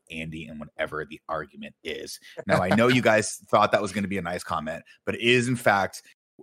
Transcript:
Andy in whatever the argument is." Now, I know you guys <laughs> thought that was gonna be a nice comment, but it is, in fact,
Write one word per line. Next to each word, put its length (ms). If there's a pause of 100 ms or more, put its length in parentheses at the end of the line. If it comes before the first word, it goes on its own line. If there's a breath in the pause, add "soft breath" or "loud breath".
Andy 380
in 120
whatever 460
the 240
argument 540
is." 360 (280 loud breath)
Now, 140
I 140
know 120
you 140
guys 340
<laughs> 140
thought 220
that 100
was 100
gonna 160
be 100
a 40
nice 220
comment, 400 (220 soft breath)
but 100
it 60
is, 260
in 80
fact, 460 (420 soft breath)